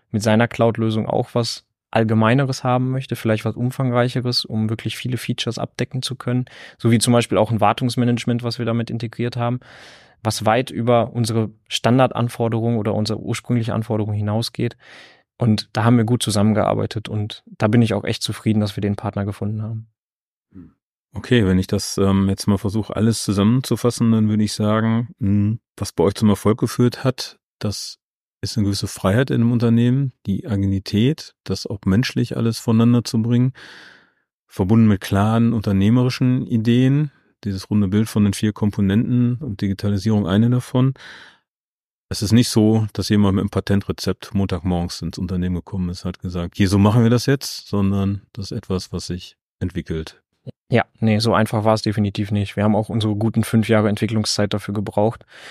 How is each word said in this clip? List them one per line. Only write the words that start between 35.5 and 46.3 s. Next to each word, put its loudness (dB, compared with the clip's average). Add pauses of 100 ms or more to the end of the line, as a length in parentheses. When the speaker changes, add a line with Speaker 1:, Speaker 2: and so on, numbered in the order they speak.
Speaker 2:
unternehmerischen 2
Ideen, 2 (320)
dieses -6
runde 2
Bild 0
von 2
den 2
vier -2
Komponenten 0
und -8
Digitalisierung 0
eine 4
davon. 0 (1120)
Es -8
ist 0
nicht 6
so, 2
dass -4
jemand 2
mit 0
einem -4
Patentrezept -4
Montagmorgens -2
ins -8
Unternehmen -4
gekommen -6
ist, -10
hat -6
gesagt, -8